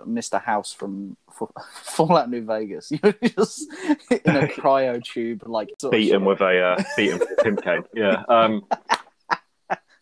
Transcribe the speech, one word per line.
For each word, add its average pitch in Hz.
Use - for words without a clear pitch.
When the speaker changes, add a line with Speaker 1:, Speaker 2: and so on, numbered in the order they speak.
Speaker 1:
Mister 117
House 107
from 98
Fa-, -
<laughs> -
Fallout 160
New 120
Vegas. 107
<laughs> -
You're 196
just 233
in 165
a 143
Speaker 2:
<laughs> -
Speaker 1:
cryo 131
tube, 117
like, 110
sort 127
of 117
Speaker 2:
Beat 104
'em 98
Speaker 1:
shit. 98
Speaker 2:
with 98
a, 92
uh, 90
beat 101
'em 87
with -
a -
tin 104
can. 87
Yeah. 104
Um, 110